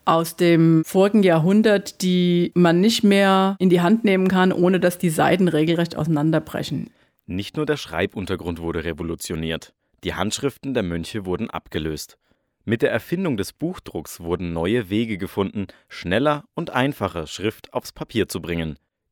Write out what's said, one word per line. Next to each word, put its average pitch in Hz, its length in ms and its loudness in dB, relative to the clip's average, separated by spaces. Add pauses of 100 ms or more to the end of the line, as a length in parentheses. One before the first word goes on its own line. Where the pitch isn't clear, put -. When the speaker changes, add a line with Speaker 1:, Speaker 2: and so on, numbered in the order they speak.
Speaker 1:
aus 165 320 0
dem 165 500 6
vorigen 202 380 4
Jahrhundert, 196 760 4
die 175 540 2
man 170 260 4
nicht 226 220 2
mehr 196 560 4
in 185 100 4
die 175 120 4
Hand 208 240 2
nehmen 190 240 2
kann, 185 240 4
ohne 180 260 2
dass 180 200 0
die 175 120 0
Seiten 170 380 2
regelrecht 165 480 0
auseinanderbrechen. 156 920 -2 (360)
Speaker 2:
Nicht 92 300 -8
nur 151 100 -4
der 147 100 -2
Schreibuntergrund 87 840 -6
wurde 82 240 -4
revolutioniert. 82 880 -6 (300)
Die 85 100 -4
Handschriften 110 580 -6
der 120 120 -2
Mönche 85 420 -6
wurden 90 240 -4
abgelöst. 78 680 -8 (460)
Mit 110 180 -2
der 123 100 0
Erfindung 165 440 -4
des 95 160 -6
Buchdrucks - 680 -10
wurden 85 320 -4
neue 90 380 -2
Wege 110 280 -2
gefunden, 95 480 -4 (220)
schneller 143 560 -2 (100)
und 165 160 -8
einfacher 113 560 -4
Schrift - 460 -8
aufs - 180 -8
Papier - 380 -4
zu 92 120 -8
bringen. 82 380 -6 (340)